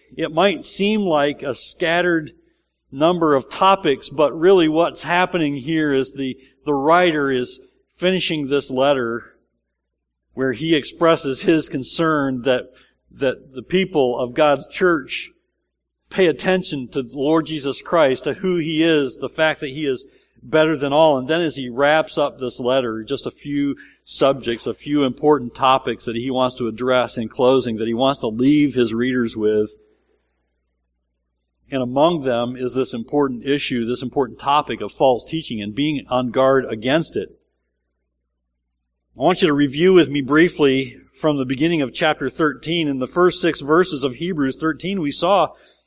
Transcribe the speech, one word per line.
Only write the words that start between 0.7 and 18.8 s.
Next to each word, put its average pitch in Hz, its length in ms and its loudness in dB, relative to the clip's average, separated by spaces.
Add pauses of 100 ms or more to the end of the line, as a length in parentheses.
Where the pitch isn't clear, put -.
like 147 400 0
a 139 120 -6
scattered 170 800 -2 (640)
number 160 420 2
of 131 140 0
topics, 190 580 2
but 143 240 0
really 170 380 4
what's 156 340 -2
happening 170 540 0
here 151 340 -2
is 135 220 -2
the, 135 240 -6 (280)
the 147 80 0
writer 151 560 2
is 123 300 -4 (380)
finishing 170 500 -2
this 139 240 -2
letter 127 680 0 (960)
where 131 200 -2
he 160 200 -2
expresses 151 680 0
his 165 260 2
concern 139 760 -2
that, 123 280 0 (400)
that 123 420 -4
the 123 100 -14
people 156 540 0
of 123 160 -4
God's 147 320 2
church - 640 -2 (800)
pay 185 180 2
attention 156 600 -2
to 135 160 -4
the 120 140 -14
Lord 151 300 2
Jesus 139 340 -6
Christ, 139 420 2
to 139 120 -4
who 180 240 -2
He 156 220 -2